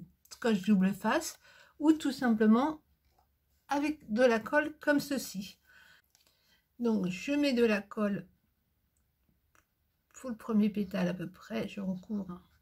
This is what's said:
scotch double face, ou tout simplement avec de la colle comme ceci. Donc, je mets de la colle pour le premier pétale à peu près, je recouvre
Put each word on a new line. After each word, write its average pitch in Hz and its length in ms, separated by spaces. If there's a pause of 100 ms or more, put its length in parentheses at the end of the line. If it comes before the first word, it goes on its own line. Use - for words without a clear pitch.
(280)
scotch 220 320
double 190 320
face, 262 460 (400)
ou 311 140
tout 285 200
simplement 233 720 (840)
avec 294 440
de 240 120
la 226 160
colle 302 380
comme 285 220
ceci. - 580 (1200)
Donc, 214 260
je 185 260
mets 285 220
de 233 100
la 214 160
colle 202 480 (1800)
pour - 160
le 226 80
premier 214 320
pétale 190 400
à 180 60
peu 175 160
près, 220 360
je 208 140
recouvre 185 640 (200)